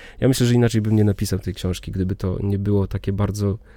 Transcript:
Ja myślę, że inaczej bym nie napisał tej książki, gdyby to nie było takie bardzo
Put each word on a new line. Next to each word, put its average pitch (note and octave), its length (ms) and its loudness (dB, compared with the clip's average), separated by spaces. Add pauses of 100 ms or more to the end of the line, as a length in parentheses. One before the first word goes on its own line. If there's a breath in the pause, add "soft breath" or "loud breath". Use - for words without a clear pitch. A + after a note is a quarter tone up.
(200 loud breath)
Ja - 80 2
myślę, B2+ 200 2
że A#2+ 60 4
inaczej A#2 280 4
bym G#2+ 140 2
nie G#2+ 80 6
napisał G2 360 0
tej F2+ 140 -6
książki, - 380 -6
gdyby F#2+ 240 -2
to - 280 -4
nie G2+ 160 0
było G2 280 2
takie - 260 -4
bardzo G2+ 440 -2 (200 soft breath)